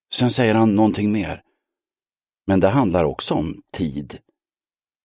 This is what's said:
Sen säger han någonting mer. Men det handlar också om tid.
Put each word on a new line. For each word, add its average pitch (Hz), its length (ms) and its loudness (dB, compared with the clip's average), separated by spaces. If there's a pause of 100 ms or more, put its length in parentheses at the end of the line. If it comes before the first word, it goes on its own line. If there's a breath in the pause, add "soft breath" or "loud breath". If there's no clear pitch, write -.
(140)
Sen 120 180 0
säger 113 240 2
han 113 200 4
någonting 104 360 2
mer. 85 320 -6 (1040)
Men 95 120 2
det 92 80 4
handlar 95 360 2
också 76 300 -4
om 80 280 -4 (100)
tid. 73 480 -8 (840)